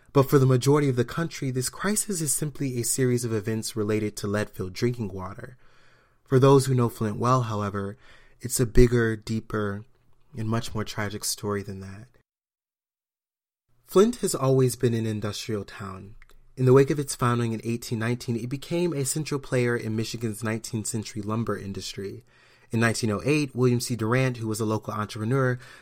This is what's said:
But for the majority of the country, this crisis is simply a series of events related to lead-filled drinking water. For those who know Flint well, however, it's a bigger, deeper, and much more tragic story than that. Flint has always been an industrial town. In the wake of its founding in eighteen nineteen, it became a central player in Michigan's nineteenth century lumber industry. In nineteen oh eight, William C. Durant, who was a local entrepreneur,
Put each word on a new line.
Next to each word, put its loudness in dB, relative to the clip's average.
But 6
for 4
the 6
majority 4
of -2
the 2
country, -6
this -4
crisis -4
is -2
simply -4
a -2
series 0
of -4
events -4
related 0
to -6
lead-filled -4
drinking -2
water. -12
For 4
those 8
who 0
know 2
Flint -4
well, 2
however, -6
it's -4
a 2
bigger, 6
deeper, -6
and -4
much -2
more -2
tragic -8
story -4
than -12
that. -16
Flint 6
has -2
always 4
been 2
an 0
industrial -4
town. -14
In 2
the 10
wake 8
of 0
its -6
founding 0
in -6
eighteen -4
nineteen, -2
it -6
became -2
a -4
central -4
player 0
in -6
Michigan's -4
nineteenth -4
century -6
lumber -4
industry. -10
In 0
nineteen 2
oh -2
eight, 0
William 4
C. -4
Durant, 0
who -8
was -4
a -2
local -2
entrepreneur, 0